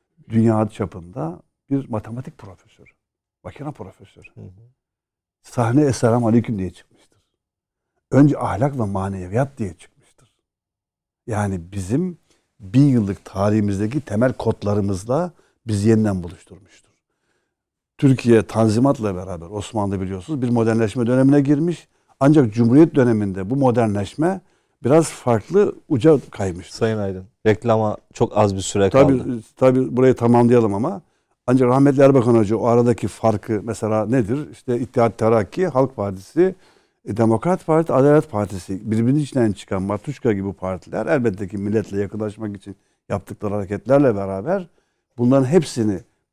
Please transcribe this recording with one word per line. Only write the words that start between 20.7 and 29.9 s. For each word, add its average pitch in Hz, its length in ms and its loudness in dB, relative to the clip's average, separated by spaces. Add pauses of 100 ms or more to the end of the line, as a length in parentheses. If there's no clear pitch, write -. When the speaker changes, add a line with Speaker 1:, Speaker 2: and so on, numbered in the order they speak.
Speaker 1:
dönemine 131 340 4
girmiş. 151 480 -2 (320)
Ancak 139 340 4
Cumhuriyet 120 400 4
döneminde 104 560 0
bu 131 60 -4
modernleşme 123 840 -2 (440)
biraz 151 260 4
farklı 151 640 0 (140)
uca 151 300 4 (120)
kaymıştır. 90 480 -8
Speaker 2:
Sayın 113 200 -2
Aydın, 95 260 -8 (220)
reklama 110 500 0 (160)
çok - 240 -4
az 104 180 2
bir 95 60 -6
süre 98 300 0
Speaker 1:
Tabii, 135 280 4
Speaker 2:
kaldı. 120 220 -8 (160)
Speaker 1:
tabii 127 400 2